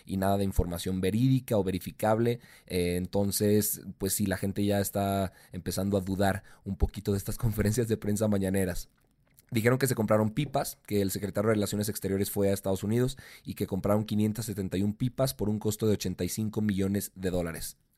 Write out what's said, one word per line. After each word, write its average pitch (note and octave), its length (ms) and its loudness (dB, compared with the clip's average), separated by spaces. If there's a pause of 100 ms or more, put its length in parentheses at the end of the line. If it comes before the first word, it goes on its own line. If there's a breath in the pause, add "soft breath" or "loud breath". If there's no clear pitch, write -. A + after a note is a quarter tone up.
y F#2+ 140 -4
nada G2 180 2
de G2+ 80 0
información F#2 560 -2
verídica A#2+ 560 2
o G2 80 4
verificable. A2 760 0 (260 loud breath)
Eh, F2 300 0
entonces, G2+ 840 2 (160)
pues F#2+ 160 -4
sí, G2+ 140 0
la F#2+ 100 0
gente G2 300 -2
ya G2+ 140 2
está G2 520 0 (200 loud breath)
empezando F#2 440 -2
a F#2+ 60 2
dudar F#2+ 400 0 (220 loud breath)
un G2 120 -6
poquito - 360 0
de G2 60 0
estas - 200 -6
<laughs> - 0 -
conferencias G#2+ 500 0
de A2 80 0
prensa G#2 320 0
mañaneras. F#2+ 640 0 (600)
Dijeron A#2 280 4
que C3+ 80 2
se B2 80 0
compraron G#2+ 360 4
pipas, C#3 560 -4
que G2+ 160 2
el G2 80 0
secretario G2+ 380 -2
de A2+ 80 4
Relaciones G#2 340 0
Exteriores G2 400 -2
fue G2+ 180 2
a G2 60 2
Estados G2 280 -2
Unidos A#2+ 360 0 (260 loud breath)
y - 80 -8
que G2+ 140 -6
compraron G#2 400 0
quinientas G#2+ 400 0
setenta F#2+ 320 -4
y G2 40 2
un G#2 120 0
pipas B2+ 400 -2
por G#2 160 -2
un G#2+ 80 0
costo G#2+ 280 -2
de G#2+ 60 4
ochenta F#2 320 -2
y F2+ 60 -2
cinco A2 320 -2
millones G2 540 0
de F#2 120 -4
dólares. E2+ 480 -4 (220)